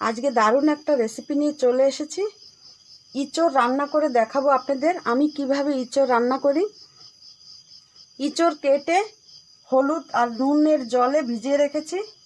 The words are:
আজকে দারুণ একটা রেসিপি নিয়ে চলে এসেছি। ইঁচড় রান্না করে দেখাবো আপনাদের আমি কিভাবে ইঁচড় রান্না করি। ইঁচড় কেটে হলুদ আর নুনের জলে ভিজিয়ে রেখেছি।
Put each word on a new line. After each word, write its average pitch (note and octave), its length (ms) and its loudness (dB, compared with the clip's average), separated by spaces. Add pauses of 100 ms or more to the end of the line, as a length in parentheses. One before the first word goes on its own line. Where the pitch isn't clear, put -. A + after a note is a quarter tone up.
আজকে A3+ 300 -2
দারুণ A#3 380 4
একটা D4 280 0
রেসিপি A#3 380 -4
নিয়ে D4 180 0
চলে B3+ 340 2
এসেছি। D4+ 400 -4 (880)
ইঁচড় C#4+ 400 -2
রান্না C4 320 2
করে D4+ 220 0
দেখাবো B3+ 400 0
আপনাদের C#4 460 0 (100)
আমি C4 240 0
কিভাবে C#4 480 -2
ইঁচড় B3+ 320 0
রান্না B3 300 0
করি। C#4+ 280 0 (1500)
ইঁচড় D#4 360 0
কেটে C#4+ 500 0 (680)
হলুদ C4 300 2 (100)
আর A#3+ 180 0
নুনের C#4 580 2
জলে B3+ 340 2
ভিজিয়ে A#3+ 340 -2
রেখেছি। D4+ 460 -2 (240)